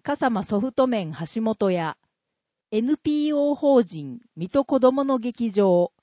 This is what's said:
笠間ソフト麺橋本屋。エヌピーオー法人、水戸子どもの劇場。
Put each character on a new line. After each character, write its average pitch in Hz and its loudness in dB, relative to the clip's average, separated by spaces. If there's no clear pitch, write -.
笠 277 -2
間 202 -2
ソ 208 -2
フ 254 -4
ト 262 2
麺 196 -4
橋 165 -8
本 214 0
屋。 165 -4
エ 214 0
ヌ 277 0
ピ 302 -2
ー 294 0
オ 285 2
ー 285 0
法 277 4
人、 147 -10
水 175 -8
戸 277 2
子 277 0
ど 254 6
も 277 -2
の 269 0
劇 233 -4
場。 185 2